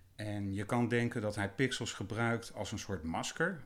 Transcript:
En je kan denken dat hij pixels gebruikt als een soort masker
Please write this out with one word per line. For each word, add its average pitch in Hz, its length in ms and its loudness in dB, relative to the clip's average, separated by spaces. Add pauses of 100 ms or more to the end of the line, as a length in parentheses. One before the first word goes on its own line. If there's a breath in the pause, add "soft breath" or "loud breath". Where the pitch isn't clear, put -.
(160 loud breath)
En 104 380 -2
je 101 100 -2
kan 120 240 4
denken 120 320 4
dat 104 140 0
hij 98 160 0
pixels 127 420 0
gebruikt 113 640 0
als 104 180 -4
een 104 60 -2
soort 95 240 -4
masker 120 640 -2